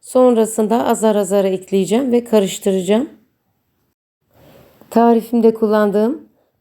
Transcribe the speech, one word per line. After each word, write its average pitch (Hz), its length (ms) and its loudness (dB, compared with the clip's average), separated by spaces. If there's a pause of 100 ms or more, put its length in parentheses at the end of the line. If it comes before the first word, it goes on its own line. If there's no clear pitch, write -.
Sonrasında 226 840 0
azar 214 300 0
azar 202 280 0
ekleyeceğim 196 680 -2
ve 240 120 0
karıştıracağım. 202 840 -2 (1800)
Tarifimde 233 640 2
kullandığım 214 720 -2 (320)